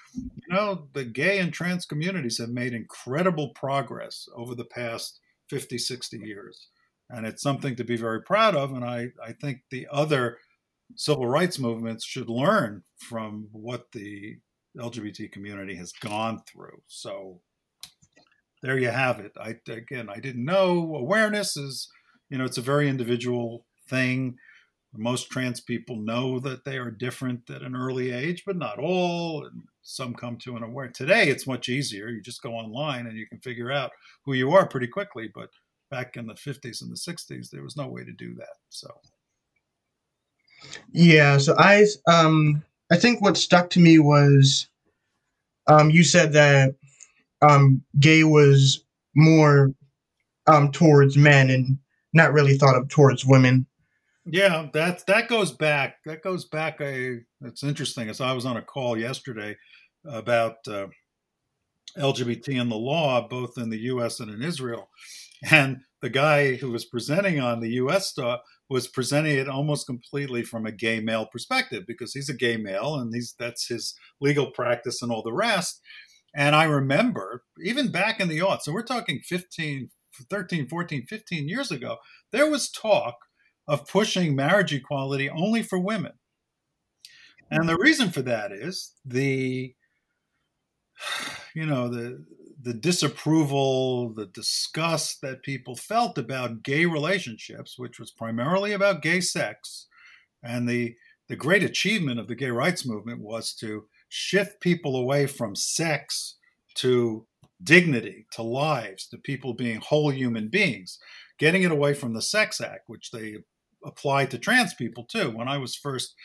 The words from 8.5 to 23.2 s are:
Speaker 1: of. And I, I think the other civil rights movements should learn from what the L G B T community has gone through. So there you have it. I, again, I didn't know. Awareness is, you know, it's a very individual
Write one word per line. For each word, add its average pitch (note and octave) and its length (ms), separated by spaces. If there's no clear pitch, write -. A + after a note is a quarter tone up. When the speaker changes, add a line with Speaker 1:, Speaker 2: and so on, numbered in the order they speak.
Speaker 1:
of. C#3 180
And B2 100
I, A#2+ 260
I A2+ 80
think C3+ 280
the B2+ 220
other C#3+ 480
civil C3+ 320
rights D#3+ 320
movements A2+ 440
should A#2 260
learn B2 520
from G#2+ 540
what A#2+ 400
the G#2 460
L A#2 80
G A#2 120
B G#2 100
T G2+ 160
community G2 480
has F2 180
gone A2 480
through. - 360
So G2 540
there C3+ 160
you B2 100
have A#2+ 300
it. G2+ 200
I, A2+ 160
again, A#2+ 400
I G#2 100
didn't B2 260
know. F3 500
Awareness G3+ 600
is, C#3 320
you C3 80
know, C3 40
it's B2+ 140
a B2+ 40
very C#3+ 280
individual A#2+ 760